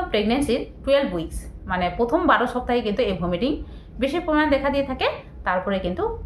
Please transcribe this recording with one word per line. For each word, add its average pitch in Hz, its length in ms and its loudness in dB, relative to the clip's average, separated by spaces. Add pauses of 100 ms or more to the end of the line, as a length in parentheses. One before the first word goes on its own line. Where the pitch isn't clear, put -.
(120)
প্রেগন্যান্সির 233 500 2 (220)
টুয়েলভ 269 340 4
উইকস 165 200 -4 (340)
মানে 180 140 2 (120)
প্রথম 240 220 2 (120)
বারো 233 220 6
সপ্তাহে 247 340 0
কিন্তু 208 220 0
এই 185 120 0
ভমিটিং 175 300 0 (500)
বেশি 277 240 0
পরিমাণে 302 300 2
দেখা 277 180 2
দিয়ে 277 160 0
থাকে, 262 180 -2 (400)
তারপরে 185 380 0
কিন্তু 185 180 -2 (220)